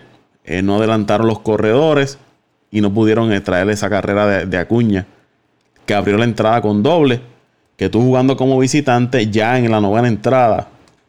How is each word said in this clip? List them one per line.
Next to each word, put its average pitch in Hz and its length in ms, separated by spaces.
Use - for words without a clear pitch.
eh, 90 180
no 98 140
adelantaron 110 500
los 110 140
corredores, 135 800
y 104 120
no 101 120
pudieron, 110 400
eh, 98 80
traer 92 300
esa 104 180
carrera 101 380
de, 95 180
de 92 140
Acuña, 101 480
que 107 80
abrió 101 240
la 117 60
entrada 113 360
con 104 220
doble, 139 380
que 95 140
tú 113 120
jugando 127 360
como 131 220
visitante, 131 720
ya 113 260
en 120 140
la 110 100
novena 107 260
entrada, 117 600